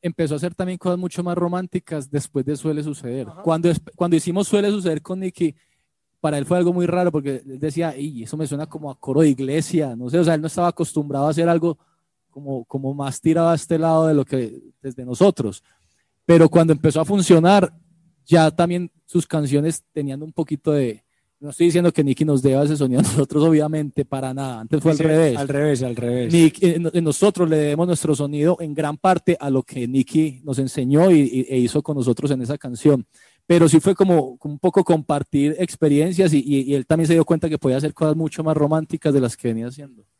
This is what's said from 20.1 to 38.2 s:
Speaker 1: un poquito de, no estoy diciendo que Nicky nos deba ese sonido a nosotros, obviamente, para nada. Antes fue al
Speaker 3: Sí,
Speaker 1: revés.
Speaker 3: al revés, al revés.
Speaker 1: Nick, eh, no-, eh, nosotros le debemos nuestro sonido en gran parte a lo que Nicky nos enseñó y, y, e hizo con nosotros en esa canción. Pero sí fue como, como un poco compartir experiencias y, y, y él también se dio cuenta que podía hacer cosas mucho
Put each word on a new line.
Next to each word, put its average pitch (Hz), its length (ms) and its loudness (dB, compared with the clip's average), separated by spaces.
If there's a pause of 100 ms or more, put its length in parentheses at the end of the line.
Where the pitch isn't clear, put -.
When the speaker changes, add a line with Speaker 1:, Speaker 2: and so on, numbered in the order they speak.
Speaker 1:
un 156 100 -16
poquito 156 400 -6
de, 123 300 -2 (380)
no 143 100 -14
estoy 170 160 0
diciendo 175 260 2
que 156 120 0
Nicky 143 200 0
nos 143 160 2
deba 135 220 2
ese 147 140 0
sonido 131 240 0
a - 20 4
nosotros, 135 400 0
obviamente, 151 640 0
para 135 280 -8
nada. 131 280 -8
Antes 127 200 -2
fue 156 120 2
al 151 60 2
Speaker 3:
Sí, 160 40 -2
Speaker 1:
revés. 156 340 4
Speaker 3:
al 139 120 -4
revés, 139 340 0
al 120 140 -6
revés. 120 360 -4
Speaker 1:
Nick, 165 300 6
eh, 170 160 2
no-, 165 160 -4
eh, 170 80 0
nosotros 175 480 2
le 160 60 2
debemos 151 320 0
nuestro 160 260 0
sonido 147 460 0
en 156 140 -8
gran 151 220 -4
parte 180 440 0
a 143 100 -4
lo 131 140 0
que 120 240 -8
Nicky 135 560 -2
nos 135 160 -6
enseñó 143 500 2
y, 165 100 8
y, 127 300 0
e 131 80 -2
hizo 123 240 0
con 151 140 -6
nosotros 127 340 -2
en 131 120 -2
esa 127 140 -6
canción. 131 480 0 (400)
Pero 170 240 4
sí 147 120 6
fue 196 160 2
como, 160 420 2
como 147 160 -10
un 139 60 -16
poco 185 240 2
compartir 147 760 -2
experiencias 165 720 2
y, 151 60 4
y, 139 220 0
y 135 140 -2
él 131 120 -2
también 160 220 2
se 165 60 4
dio 165 100 4
cuenta 165 240 0
que 156 100 -4
podía 127 180 0
hacer 147 160 -4
cosas 156 240 0
mucho 160 280 -6